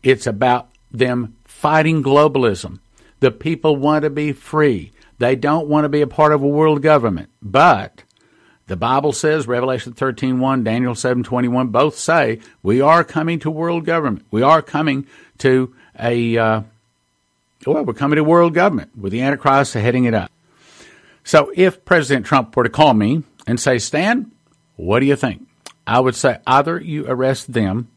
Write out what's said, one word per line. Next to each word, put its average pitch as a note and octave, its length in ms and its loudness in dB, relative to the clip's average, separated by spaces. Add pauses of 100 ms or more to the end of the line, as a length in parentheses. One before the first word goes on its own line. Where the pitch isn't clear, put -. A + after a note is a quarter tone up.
It's C3 260 0
about A#2+ 400 -2 (240)
them B2 420 -4 (100)
fighting D#3 600 0
globalism. C3+ 760 2 (400)
The B2+ 140 2
people D#3 420 -2
want D3 300 0
to D3+ 60 -2
be D3 220 -4
free. C#3+ 600 -2 (260)
They B2+ 180 2
don't D3 320 -2
want D3+ 160 2
to D3+ 40 -2
be D3 140 0
a C3+ 60 0
part D3+ 240 2
of C#3+ 100 0
a C#3 60 0
world D3 340 2
government. A#2 480 0 (100)
But A2+ 640 2 (640)
the G2 100 -8
Bible C3 360 0
says, D3+ 340 -2
Revelation B2 460 -4
thirteen B2+ 480 -4
one, C3 240 -2
Daniel A#2+ 300 -2
seven B2 280 -2
twenty-one, B2 460 -2
both C#3 280 0
say C#3 440 -2 (220)
we A2+ 180 0
are D#3+ 240 4
coming E3 360 -4
to D#3 100 -6
world E3 340 -6
government. D3+ 460 -4
We G#2+ 120 0
are D#3 180 4
coming C#3+ 460 -4 (320)
to C3 360 2 (240)
a, A#2+ 380 -2
uh, A2 260 0 (1000)
well, D3+ 200 -2
we're A#2 100 -4
coming C#3+ 220 -2
to D#3 80 0
world E3+ 300 4
government D#3+ 440 -2
with G2 140 -6
the A#2+ 100 -4
Antichrist C#3 520 0
heading B2 300 0
it A2+ 100 0
up. G2 180 -4 (920)
So D3 320 2
if F3+ 300 2
President C#3 420 0
Trump C3 300 0
were B2 80 2
to A2 40 0
call D3 240 4
me A2+ 300 2 (240)
and A#2+ 140 -2
say, B2+ 180 0
"Stan, G#3 540 -2 (440)
what F#2 220 0
do C3+ 80 2
you C#3 100 2
think?" A2+ 300 -6 (400)
I A#2+ 140 2
would B2+ 160 0
say, B2+ 280 0
"Either D3 360 0
you D3+ 260 -8
arrest C3 460 -4
them A2+ 440 -2